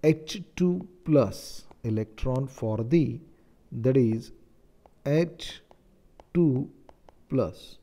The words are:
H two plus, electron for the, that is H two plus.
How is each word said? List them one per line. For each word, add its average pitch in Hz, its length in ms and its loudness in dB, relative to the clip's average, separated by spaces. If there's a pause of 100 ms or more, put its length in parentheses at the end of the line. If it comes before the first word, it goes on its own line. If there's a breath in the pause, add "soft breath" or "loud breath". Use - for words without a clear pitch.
H 156 380 0 (160)
two 180 280 0 (200)
plus, 131 580 0 (220)
electron 127 600 -4
for 113 360 -4
the, 131 380 0 (500 soft breath)
that 123 240 0
is 113 380 2 (720)
H 156 560 -2 (720)
two 143 360 2 (600)
plus. - 540 -4